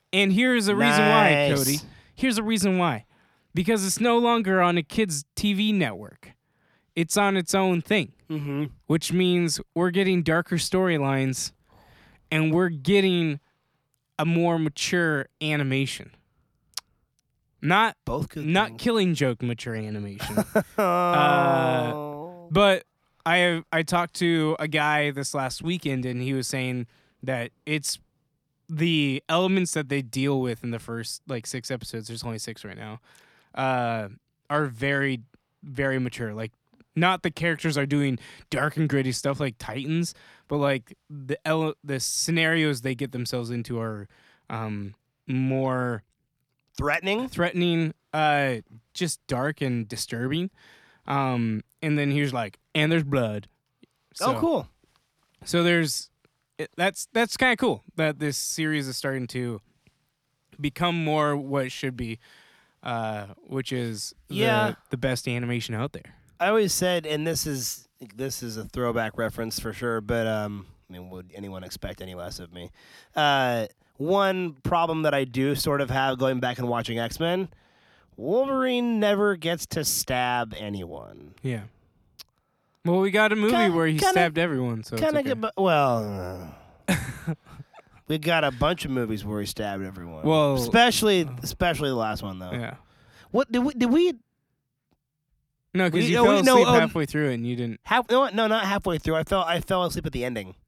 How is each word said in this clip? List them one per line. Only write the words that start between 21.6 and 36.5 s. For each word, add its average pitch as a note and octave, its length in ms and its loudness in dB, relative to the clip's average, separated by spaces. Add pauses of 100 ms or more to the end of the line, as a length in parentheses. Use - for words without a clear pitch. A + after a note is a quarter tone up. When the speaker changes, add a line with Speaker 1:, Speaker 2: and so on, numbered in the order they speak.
Speaker 2:
Oh. D3+ 580 -10
Speaker 1:
but F#3+ 320 4 (420)
I E3+ 120 2
have, F3 340 2
I E3 120 0
talked F3 320 -2
to D#3+ 440 2
a D#3 80 -4
guy D3+ 440 2
this C#3 220 -6
last - 280 -4
weekend, D3+ 440 -4
and B2 160 -4
he C3 120 -4
was C3 140 -2
saying B2+ 400 -4 (360)
that B2+ 280 -4 (140)
it's D3+ 340 -4 (720)
the D3+ 580 0
elements F#3 460 2
that D3+ 160 -4
they C#3 120 0
deal C3+ 380 0
with B2 240 -4
in A#2+ 80 -6
the A#2 80 -6
first, A#2 480 -10
like, B2 180 -8
six B2+ 260 -8
episodes, A#2 360 -8
there's A2+ 160 -12
only A#2 160 -8
six - 240 -12
right G2+ 140 -14
now, A2 220 -14 (560)
uh, A#2+ 520 -2 (420)
are D3 160 0
very, C3+ 560 -2 (420)
very C3+ 360 -2
mature. A#2+ 340 -6
Like, A2 180 -10 (440)